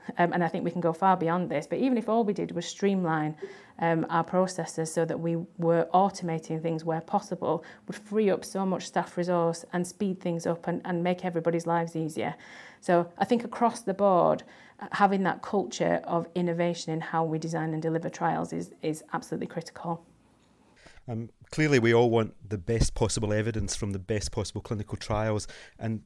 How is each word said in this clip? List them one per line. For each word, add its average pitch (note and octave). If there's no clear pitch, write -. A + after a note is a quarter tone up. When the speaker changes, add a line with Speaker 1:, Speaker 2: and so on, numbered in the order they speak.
Speaker 1:
um, F3
and F3
I E3
think E3
we E3+
can F3
go E3+
far F#3
beyond E3+
this, C#3+
but -
even B3+
if G#3+
all A3+
we G#3
did E3+
was F3
streamline, E3
um, E3
our E3
processes E3+
so E3
that D#3
we E3
were E3
automating E3
things E3
where D#3+
possible, -
would F3+
free G#3
up -
so G3
much F#3
staff -
resource E3+
and F3+
speed F#3+
things E3+
up E3+
and, F3
and F3
make F3+
everybody's E3+
lives E3+
easier. D#3+
So F3
I G3+
think A#3
across -
the F#3+
board, E3+
uh, G3+
having G3
that E3+
culture E3+
of E3+
innovation E3+
in D#3+
how D#3+
we D#3+
design D#3+
and D#3
deliver E3
trials E3
is, F3
is D#3
absolutely -
critical. -
Speaker 2:
Um, A#2
clearly, D3
we A#2
all A#2
want A2+
the G#2
best A2+
possible G#2+
evidence G#2+
from G#2
the G2
best G2+
possible G2+
clinical G2+
trials, G#2+
and A2+